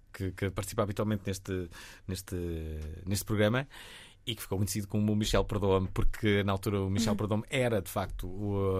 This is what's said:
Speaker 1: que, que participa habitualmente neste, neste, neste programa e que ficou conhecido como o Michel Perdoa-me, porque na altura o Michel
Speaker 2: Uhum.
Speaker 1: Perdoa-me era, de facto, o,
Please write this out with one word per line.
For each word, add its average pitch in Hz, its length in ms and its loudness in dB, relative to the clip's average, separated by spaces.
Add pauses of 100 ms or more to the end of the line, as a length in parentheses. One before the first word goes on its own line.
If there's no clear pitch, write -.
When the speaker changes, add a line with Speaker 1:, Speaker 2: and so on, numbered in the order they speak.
(120)
Speaker 1:
que, 95 200 -4
que 95 180 -2
participa 104 320 -2
habitualmente 104 440 0
neste, 92 420 -4 (400)
neste, 92 260 -6 (720)
neste 101 200 -2
programa 110 420 2 (580)
e 113 80 -4
que - 80 -12
ficou - 160 -4
conhecido 101 300 -2
como 107 240 2
o 107 40 2
Michel 107 280 4
Perdoa-me, 95 440 2
porque 101 540 4
na 98 100 2
altura 101 280 0
o 95 100 0
Michel 107 220 2
Speaker 2:
Uhum. 104 60 0
Speaker 1:
Perdoa-me 104 320 0
era, 120 320 2
de - 80 -10
facto, 95 360 -4
o, 101 300 -2 (240)